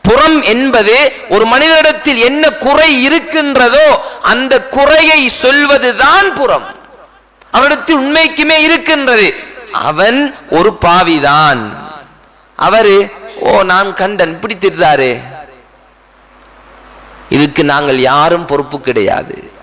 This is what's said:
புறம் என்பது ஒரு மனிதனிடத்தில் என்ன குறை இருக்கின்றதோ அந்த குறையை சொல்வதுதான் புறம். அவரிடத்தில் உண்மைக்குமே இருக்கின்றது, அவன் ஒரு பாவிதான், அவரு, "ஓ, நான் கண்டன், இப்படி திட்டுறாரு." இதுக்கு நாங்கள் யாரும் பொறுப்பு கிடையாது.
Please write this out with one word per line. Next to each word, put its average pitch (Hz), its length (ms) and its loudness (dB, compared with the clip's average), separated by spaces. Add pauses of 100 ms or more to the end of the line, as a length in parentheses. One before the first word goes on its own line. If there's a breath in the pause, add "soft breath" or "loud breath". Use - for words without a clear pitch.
புறம் 294 400 2
என்பது 240 680 2 (160)
ஒரு 208 180 2
மனிதனிடத்தில் 302 680 2
என்ன 277 340 0
குறை 285 520 0
இருக்கின்றதோ 285 1000 0 (180 loud breath)
அந்த 247 400 0
குறையை 302 640 2
சொல்வதுதான் 277 1040 2
புறம். 185 320 -2 (840)
அவரிடத்தில் 294 480 0
உண்மைக்குமே 311 600 0
இருக்கின்றது, 302 760 0 (380)
அவன் 226 600 -2 (160)
ஒரு 180 300 0
பாவிதான், 151 800 2 (960)
அவரு, 202 560 2 (280)
"ஓ, 202 220 0
நான் 185 320 0
கண்டன், 190 360 -2
இப்படி 175 300 -8
திட்டுறாரு." 151 600 0 (2000)
இதுக்கு 147 360 0
நாங்கள் 143 340 0
யாரும் 151 480 2
பொறுப்பு 143 340 -4
கிடையாது. - 720 -4 (100)